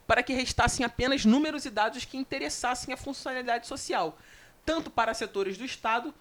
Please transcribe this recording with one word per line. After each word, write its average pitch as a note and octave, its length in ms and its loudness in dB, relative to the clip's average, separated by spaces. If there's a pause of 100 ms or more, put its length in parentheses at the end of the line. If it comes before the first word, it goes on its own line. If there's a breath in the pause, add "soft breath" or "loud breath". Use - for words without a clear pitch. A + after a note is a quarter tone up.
para A#3+ 160 6
que - 80 -4
restassem B3 540 2
apenas C4 400 2
números D4 400 6
e - 40 -8
dados G#3+ 360 -2
que - 100 -12
interessassem C4 800 -4
a B3+ 40 -6
funcionalidade B3+ 720 -4
social, - 500 -2 (480 loud breath)
tanto D#4 240 -2
para A3+ 240 0
setores G3 440 -4
do A#3+ 80 -10
Estado A#3+ 560 -2